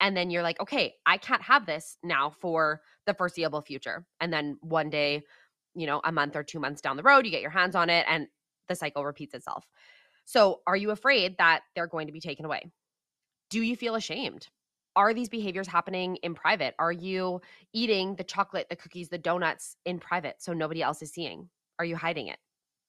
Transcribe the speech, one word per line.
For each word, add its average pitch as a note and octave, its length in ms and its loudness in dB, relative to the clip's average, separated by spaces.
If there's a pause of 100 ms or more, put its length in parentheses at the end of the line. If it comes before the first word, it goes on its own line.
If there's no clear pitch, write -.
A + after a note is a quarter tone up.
and G3 160 2
then F3+ 120 0
you're F3 140 0
like, E3 180 -2
"Okay, G#3 360 -2 (100)
I F3+ 120 6
can't B3 240 0
have B3+ 240 4
this D#3 360 -6
now D3 280 0
for D#3 520 0 (240)
the G3+ 80 2
foreseeable D#3+ 480 -2
future." C3 440 -8 (140)
And E3+ 120 -2
then D3 280 -2
one D#3+ 300 0
day, D3 340 0 (500)
you E3 120 -4
know, C#3+ 180 0
a E3 80 0
month C#3+ 240 0
or D3 60 -4
two D#3+ 160 -10
months C#3+ 220 -4
down C3+ 160 -2
the D3+ 80 -8
road, C4+ 200 8
you A3 60 -2
get C#3+ 120 -2
your C#3 80 -4
hands F3+ 260 2
on E3+ 120 4
it E3+ 200 6
and D#3 200 0 (380)
the F3+ 80 -2
cycle C#3+ 320 -6
repeats C#3+ 260 -10
itself. - 380 -10 (560)
So G3+ 400 6
are F3+ 100 2
you G#3 140 -2
afraid G#3 480 2
that E3 240 6 (120)
they're E3+ 120 -4
going D#3 220 -6
to D3+ 40 -14
be D#3+ 80 -14
taken D#3 240 -10
away? D#3 280 -6 (760)
Do A3+ 140 -2
you A#3 140 0
feel A3+ 180 -4
ashamed? G#3+ 540 -6 (480)
Are G3+ 180 6
these A#3 140 -4
behaviors G3 400 -4
happening F#3 480 0
in E3+ 180 -6
private? D#3+ 440 0
Are E3 120 2
you F3+ 520 -4 (300)
eating G3+ 440 0
the F3+ 80 -8
chocolate, - 440 -4
the F3 80 -8
cookies, E3+ 340 -14
the F3 80 -6
donuts E3+ 680 -2
in F3 160 -4
private F3 420 -6
so F3+ 100 -6
nobody D#3+ 300 -2
else C#3 180 -2
is D#3 120 -14
seeing? C#3 380 -10 (280)
Are E3+ 60 -2
you E3+ 100 -4
hiding D#3+ 340 -4
it? - 120 -12 (480)